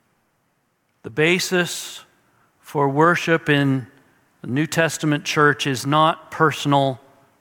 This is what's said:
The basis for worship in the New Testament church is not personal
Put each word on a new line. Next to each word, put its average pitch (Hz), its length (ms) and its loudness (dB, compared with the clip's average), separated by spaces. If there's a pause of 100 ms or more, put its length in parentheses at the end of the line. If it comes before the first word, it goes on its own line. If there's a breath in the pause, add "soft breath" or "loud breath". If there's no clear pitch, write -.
(1040)
The - 80 -14
basis 175 960 -2 (560)
for 143 280 -2
worship 160 600 2
in 139 400 2 (540)
the - 40 -16
New 139 200 -2
Testament 151 580 -2
church 147 420 2
is 131 180 -4
not 156 460 0
personal 139 720 0 (400)